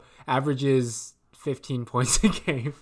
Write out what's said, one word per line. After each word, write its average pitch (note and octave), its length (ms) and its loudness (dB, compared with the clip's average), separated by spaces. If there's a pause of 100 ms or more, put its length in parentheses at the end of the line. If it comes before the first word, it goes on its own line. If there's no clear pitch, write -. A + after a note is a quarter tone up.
(280)
averages C3+ 840 0 (200)
fifteen C3 520 -6
points - 360 2
a G#3+ 60 6
game. C#3+ 540 -4